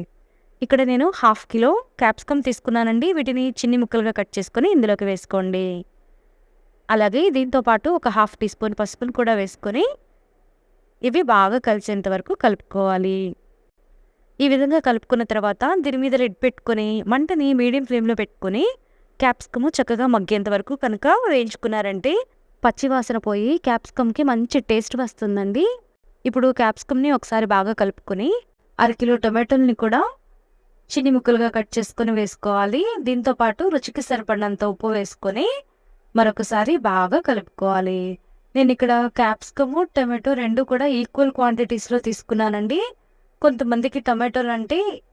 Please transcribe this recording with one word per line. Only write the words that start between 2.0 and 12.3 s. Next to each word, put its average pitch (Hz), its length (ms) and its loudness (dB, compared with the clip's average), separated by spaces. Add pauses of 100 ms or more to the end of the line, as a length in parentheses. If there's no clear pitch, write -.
క్యాప్సికమ్ 269 440 0
తీసుకున్నానండి. 233 640 0 (100)
వీటిని 254 260 -2 (160)
చిన్ని 240 220 2
ముక్కలుగా 226 360 0
కట్ 202 200 -6
చేసుకొని 254 380 0
ఇందులోకి 208 340 2
వేసుకోండి. 185 580 -4 (1300)
అలాగే 214 280 2 (140)
దీంతో 262 320 2
పాటు 226 220 2 (100)
ఒక 240 160 -2
హాఫ్ 220 260 2
టీ 214 120 -2
స్పూన్ 214 260 -6
పసుపును 233 400 -6
కూడా 233 220 2
వేసుకొని 208 440 -2 (1200)
ఇవి 285 120 2 (100)
బాగా 202 360 4
కలిసేంత 202 480 -2
వరకు 185 280 -6